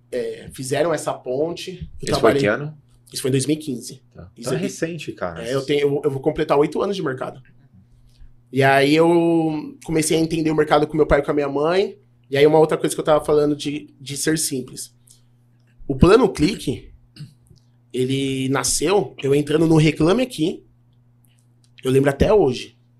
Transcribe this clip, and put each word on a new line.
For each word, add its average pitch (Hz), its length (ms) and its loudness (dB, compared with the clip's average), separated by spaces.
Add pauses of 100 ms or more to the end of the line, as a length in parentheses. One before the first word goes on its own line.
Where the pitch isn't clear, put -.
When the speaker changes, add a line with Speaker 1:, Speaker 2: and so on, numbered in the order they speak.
(120)
Speaker 1:
é, 113 420 -8
fizeram 139 400 -2
essa 147 200 -4
ponte. 156 580 -6
Eu 175 60 -14
Speaker 2:
Esse - 120 -14 (100)
foi - 80 -10
Speaker 1:
trabalhei 135 340 2
Speaker 2:
que 101 60 2
ano? 139 300 -4 (340)
Speaker 1:
Isso - 100 -10
foi 135 80 -4
em - 20 0
dois 131 140 0
mil 151 100 -2
e 151 40 -6
quinze. 127 420 -12 (120)
Speaker 2:
Tá. - 240 -20
Speaker 1:
Isso 120 120 -10
Speaker 2:
Tá - 60 -2
Speaker 1:
aqui 165 80 -4
Speaker 2:
recente, 165 480 -8
cara. 87 340 -10
Speaker 1:
É, 120 80 -6
eu 135 120 -4
tenho, 147 160 0
eu, 143 240 0
eu 147 60 0
vou 135 100 -6
completar 151 360 0
oito 151 240 0
anos 202 140 -4
de 180 80 -8
mercado. 127 380 -8 (1120)
E 131 120 2
aí 139 320 4
eu 165 880 2
comecei 160 340 0
a - 20 2
entender 160 320 0
o 156 40 -2
mercado 151 320 4
com 156 80 -6
meu 147 120 2
pai 147 120 4
e 143 40 0
com 160 80 -2
a - 20 -2
minha 147 160 0
mãe. 170 480 0 (320)
E 135 80 -2
aí 143 100 6
uma 151 120 6
outra 156 180 4
coisa - 180 -4
que - 60 -4
eu - 40 -12
tava 151 200 2
falando 147 300 2
de, 147 440 -8
de 135 160 -12
ser 156 220 -2
simples. 131 580 -8 (880)
O 135 100 -4
Plano 190 340 6
Clique, - 600 -4 (1000)
ele 131 560 -2
nasceu 139 760 0
eu 139 140 2
entrando 151 320 2
no 160 80 4
Reclame 160 480 4
Aqui. 202 400 -4 (1200)
Eu 131 80 -2
lembro 135 180 0
até 156 240 2
hoje. 147 440 0 (220)